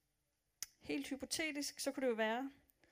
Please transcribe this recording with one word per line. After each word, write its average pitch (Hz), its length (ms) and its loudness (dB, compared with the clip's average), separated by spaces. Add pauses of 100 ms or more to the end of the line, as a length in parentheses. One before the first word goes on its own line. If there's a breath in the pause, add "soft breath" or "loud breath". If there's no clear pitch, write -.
(800)
Helt 294 280 -4
hypotetisk, 285 720 -2
så 277 120 0
kunne 269 100 -6
det 254 100 4
jo 226 40 0
være, 226 360 2 (400 soft breath)